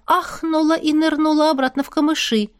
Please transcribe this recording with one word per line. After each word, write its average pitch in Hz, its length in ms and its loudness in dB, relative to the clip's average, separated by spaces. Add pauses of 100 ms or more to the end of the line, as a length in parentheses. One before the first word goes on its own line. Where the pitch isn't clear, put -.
ахнула 320 680 0
и 320 160 -2
нырнула 311 580 2
обратно 269 320 -2
в - 80 -16
камыши. 294 680 -2